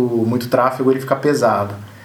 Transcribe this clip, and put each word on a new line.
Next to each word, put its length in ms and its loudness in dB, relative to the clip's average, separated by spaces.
muito 220 -2
tráfego 420 2
ele 100 2
fica 140 -2
pesado. 580 0